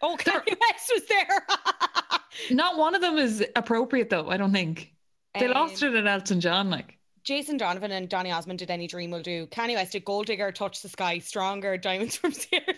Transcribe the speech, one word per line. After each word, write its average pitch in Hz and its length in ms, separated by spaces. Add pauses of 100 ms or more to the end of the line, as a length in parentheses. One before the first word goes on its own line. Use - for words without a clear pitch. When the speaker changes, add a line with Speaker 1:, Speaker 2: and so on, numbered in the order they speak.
Speaker 1:
Oh, 330 160
<laughs> - 20
Kanye - 280 (120)
West 440 340
was 427 140
there. 392 380 (1040)
<laughs> - 0
Speaker 2:
Not 330 260
one 311 180
of 370 60
them 330 160
is 220 280 (100)
appropriate, 233 540
though, 165 200
I 185 80
don't 196 160
think. 170 400 (440)
They 247 100
lost 285 360
Speaker 1:
Um, 269 120
Speaker 2:
it 220 40
at 208 80
Elton 196 340
John, 180 280
like. - 280 (260)
Speaker 1:
Jason 285 340
Donovan 196 340
and 185 180
Donny 185 220
Osmond 175 280
did 180 120
Any 175 160
Dream 175 240
Will 170 100
Do. 170 260
Kanye 233 280
West 185 160
did 196 140
Gold 202 200
Digger, 202 260
Touch 190 300
the 196 80
Sky, 175 300
Stronger, 196 580
Diamonds 190 380
from 320 160
<laughs> - 20
Sierra - 440